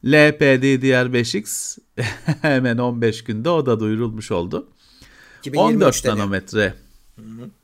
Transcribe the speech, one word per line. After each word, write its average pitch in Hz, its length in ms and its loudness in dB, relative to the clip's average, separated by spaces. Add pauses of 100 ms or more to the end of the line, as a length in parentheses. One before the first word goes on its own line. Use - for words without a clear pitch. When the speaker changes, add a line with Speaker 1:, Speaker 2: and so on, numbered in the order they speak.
Speaker 1:
L 151 340 4
P 135 240 4
D 135 200 2
D 127 220 2
R 123 80 -4
beş 120 220 -2
X - 440 -8 (180)
<laughs> - 460 -6
hemen 127 360 0
on 123 240 -2
beş 113 220 0
günde 117 260 -4
o 156 160 0
da 113 140 0
duyurulmuş 110 500 -4
oldu. 92 420 -4 (680)
Speaker 2:
İki 135 120 -12
bin 147 60 -2
yirmi 220 140 4
üçte 220 60 2
Speaker 1:
On - 20 2
dört 143 240 2
Speaker 2:
de. 127 40 0
Speaker 1:
nanometre 101 680 -2 (420)
Speaker 2:
Hı 110 60 -20
hı. 113 280 -18 (140)